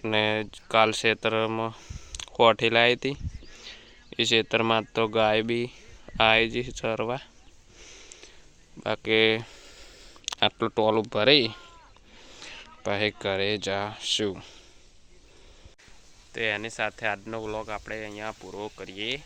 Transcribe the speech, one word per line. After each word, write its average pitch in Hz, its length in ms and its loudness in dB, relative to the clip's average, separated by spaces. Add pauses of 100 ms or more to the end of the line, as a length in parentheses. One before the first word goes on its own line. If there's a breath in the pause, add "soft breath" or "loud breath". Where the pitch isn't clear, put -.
ને 107 180 2 (500)
કાલ 110 280 6
ખેતરમાં 113 720 0 (580 loud breath)
કોઠી 113 440 6
લાવી 120 200 6
હતી, 135 220 -6 (1000 loud breath)
એ 113 120 0
ખેતરમાં 113 640 2
તો 113 220 2
ગાય 110 280 4
બી 120 240 -2 (520 loud breath)
આવી 113 340 4
ગઈ 123 240 -6
ચરવા. 117 420 -4 (1600 loud breath)
બાકી 110 480 2 (1120 loud breath)
આટલું 110 300 0
ટોલું 110 420 2
ભરી 117 340 4 (1400 loud breath)
પછી 101 280 0 (100)
ઘરે 98 280 0 (160)
જાશું. 101 720 -2 (2000 loud breath)
તો - 80 -10
એની 110 380 -4
સાથે 110 300 -6
આજનો 104 360 -6
વ્લોગ 107 260 -8
આપણે 107 260 -10
અહીંયા 107 440 -12
પૂરો 98 380 -12
કરીએ 104 480 -8